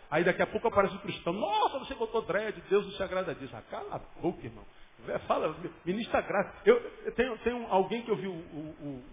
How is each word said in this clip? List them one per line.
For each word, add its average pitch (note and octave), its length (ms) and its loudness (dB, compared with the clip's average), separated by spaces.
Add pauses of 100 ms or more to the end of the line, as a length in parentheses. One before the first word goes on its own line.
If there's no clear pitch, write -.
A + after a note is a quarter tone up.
Aí D#3+ 140 4
daqui F3 180 4
a F3 60 4
pouco G#3+ 200 0
aparece G3 280 4
um - 40 -10
cristão. - 320 -4
Nossa, D#4+ 460 2
você C4 160 -8
botou A3+ 300 -2
dread, G3+ 440 -2
Deus G3 180 4
não F#3 80 -10
se G3 100 -4
agrada F3+ 320 -2
disso. C3 200 -10
Ah, G#2+ 140 -10
cala F#4+ 260 -8
a C#3+ 40 -6 (200)
boca, E3 240 0
irmão. A2 220 -12 (400)
Vé-, - 140 -2
fala, E3+ 360 0 (300)
ministra G#3+ 360 0
graça. F#3+ 300 0 (140)
Eu, A#3+ 120 10 (280)
eu - 80 -4
tenho, B3 260 2
tenho A#3+ 280 -2
alguém G3 340 2
que A#3 80 -4
eu G#3 60 2
vi F#3 100 -2
o, G3 60 -4
o, D#3+ 500 -8
o, C#3 320 -8